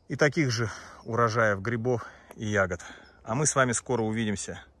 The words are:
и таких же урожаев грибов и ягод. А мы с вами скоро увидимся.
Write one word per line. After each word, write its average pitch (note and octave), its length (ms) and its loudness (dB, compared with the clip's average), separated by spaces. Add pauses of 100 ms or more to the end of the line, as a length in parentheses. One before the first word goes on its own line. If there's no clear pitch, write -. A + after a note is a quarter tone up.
и D3 80 -6
таких D3 340 2
же A2+ 220 -2 (320)
урожаев A2+ 580 2
грибов A2+ 460 -2 (280)
и A2+ 100 -8
ягод. G2 360 0 (440)
А A2+ 100 -4
мы D3 100 0
с - 100 0
вами B2+ 180 4
скоро A#2 300 0
увидимся. A2 600 -2 (160)